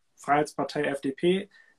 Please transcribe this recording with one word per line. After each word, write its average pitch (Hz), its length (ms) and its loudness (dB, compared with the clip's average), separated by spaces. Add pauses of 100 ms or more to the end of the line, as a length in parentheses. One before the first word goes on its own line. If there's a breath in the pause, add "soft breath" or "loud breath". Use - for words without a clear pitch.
(160)
Freiheitspartei, 147 680 0
F 139 160 -4
D 135 120 -2
P, 185 360 0 (300 soft breath)